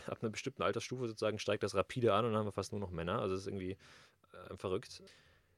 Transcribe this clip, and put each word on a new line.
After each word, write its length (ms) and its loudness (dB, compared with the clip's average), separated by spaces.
ab 160 -6
einer 80 0
bestimmten 320 -4
Altersstufe 460 0
sozusagen 320 0
steigt 240 0
das 100 0
rapide 400 4
an 120 6
und 40 2
dann 80 4
haben 80 2
wir 60 -4
fast 180 -4
nur 100 -4
noch 120 -6
Männer. 280 0
Also 140 2
es 60 -2
ist 80 -8
irgendwie, 240 -4
äh, 840 -16
verrückt. 460 -4